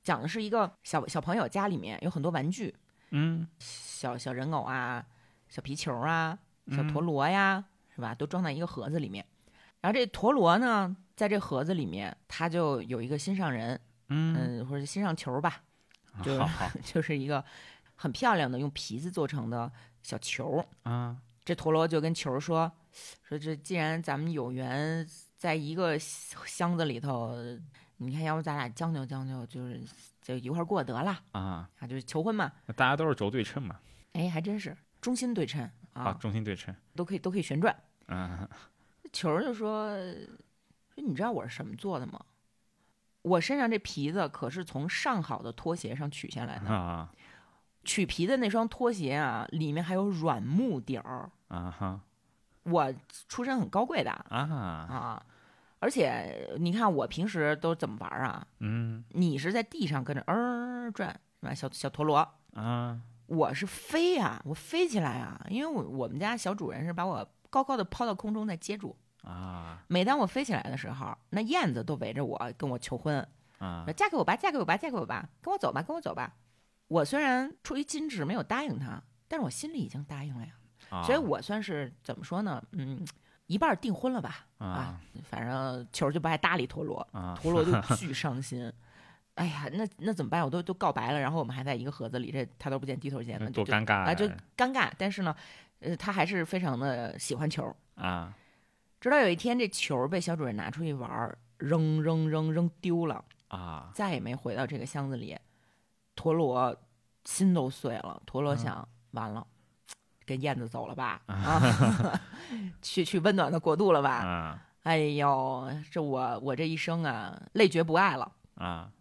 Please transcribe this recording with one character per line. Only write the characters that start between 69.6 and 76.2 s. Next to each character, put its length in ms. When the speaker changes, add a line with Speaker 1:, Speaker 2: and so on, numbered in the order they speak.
Speaker 1:
每 180
当 140
我 80
飞 180
起 80
来 120
的 120
时 140
候， 260
那 100
燕 320
子 100
都 120
围 180
着 100
我 360
跟 100
我 100
求 200
婚。 280
Speaker 2:
啊。 280
Speaker 1:
说 100
：“嫁 140
给 60
我 60
吧， 140
嫁 160
给 60
我 60
吧， 120
嫁 140
给 60
我 100
吧， 200
跟 100
我 60
走 160
吧， 80
跟 160
我 40
走 140
吧。” 200